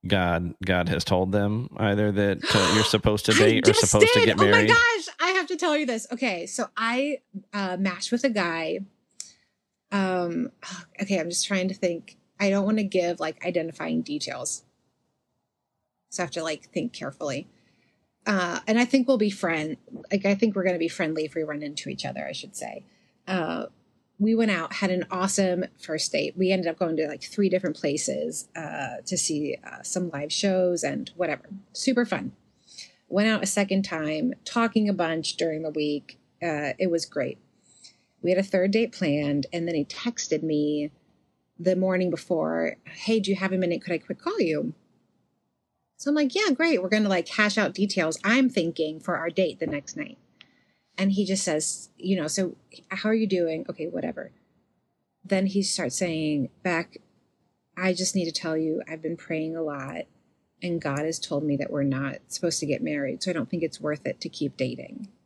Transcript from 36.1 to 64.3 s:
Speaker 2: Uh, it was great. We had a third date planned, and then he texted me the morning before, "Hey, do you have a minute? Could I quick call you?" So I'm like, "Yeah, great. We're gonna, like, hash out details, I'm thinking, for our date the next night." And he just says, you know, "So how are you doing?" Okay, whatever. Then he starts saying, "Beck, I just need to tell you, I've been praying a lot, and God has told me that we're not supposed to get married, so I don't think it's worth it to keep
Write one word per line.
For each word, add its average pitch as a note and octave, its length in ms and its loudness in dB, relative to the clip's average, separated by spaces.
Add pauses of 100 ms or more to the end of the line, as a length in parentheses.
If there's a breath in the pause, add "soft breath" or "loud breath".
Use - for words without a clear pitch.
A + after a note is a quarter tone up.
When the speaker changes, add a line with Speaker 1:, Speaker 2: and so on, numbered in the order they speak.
Speaker 2:
Uh, D3+ 380 -2
it F#3 100 2
was E3 160 0
great. - 320 -4 (840 soft breath)
We F3 100 2
had F#3 80 4
a G3 40 0
third G3 280 2
date A3+ 220 2
planned, D3 580 0
and E3+ 160 -4
then E3+ 80 -2
he D3 80 0
texted - 600 -4
me D3 480 0 (680)
the F3+ 160 2
morning F#3 340 0
before, D#3+ 760 -2
"Hey, - 340 0
do F#3+ 120 -2
you F#3+ 60 2
have F#3 140 -2
a F#3+ 60 0
minute? F3 260 0
Could F3 100 -4
I D#3+ 40 -2
quick - 220 -8
call G4+ 200 -4
you?" D#3+ 340 0 (1200)
So - 120 -4
I'm D4 60 2
like, D4 200 2
"Yeah, G4 160 2
great. C#4+ 300 2
We're F#3 80 -4
gonna, G#3+ 200 4
like, F#3 180 2
hash G#3 300 2
out G3 160 2
details, F#3 500 0
I'm B3 260 4
thinking, D#3+ 500 -2
for F3 180 -4
our E3 120 -4
date F#3 300 0
the E3 80 -2
next D3 280 -8
night." - 220 -10 (800 soft breath)
And G3 140 2
he G3 140 2
just F#3+ 180 -2
says, - 540 -2
you F#3+ 180 0
know, D#3 120 -2
"So F#3 280 -2 (340)
how G3 200 -4
are A3 40 4
you A3 140 2
doing?" E3+ 420 0
Okay, D#3+ 180 -8
whatever. - 440 -6 (920)
Then F#3+ 240 2
he G3 140 2
starts - 340 -4
saying, D#3 540 0 (140)
"Beck, E3+ 340 -2 (800)
I F#3 160 2
just F#3 220 -2
need F3+ 100 2
to E3 60 -4
tell D#3+ 260 -2
you, D#3+ 300 -2
I've D#3+ 140 -10
been E3 160 -4
praying D#3+ 380 -4
a E3 80 -6
lot, C#3+ 420 -6 (560)
and E3+ 200 -2
God C#3+ 240 -2
has D#3+ 140 -4
told D3 240 -4
me C#3+ 140 2
that - 140 -4
we're C#3+ 120 0
not C3+ 340 -2 (100)
supposed - 340 -2
to D#3 40 -4
get C#3+ 160 -2
married, C#3+ 420 -4
so F#3 60 -2
I F3 40 -2
don't E3 160 -4
think E3+ 140 -2
it's D#3 180 -6
worth D3+ 240 -4
it A2+ 160 -6
to - 80 -8
keep - 280 -6